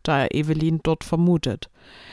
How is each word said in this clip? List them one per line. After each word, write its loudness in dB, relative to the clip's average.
da 2
er 0
Evelyn 0
dort -2
vermutet. 0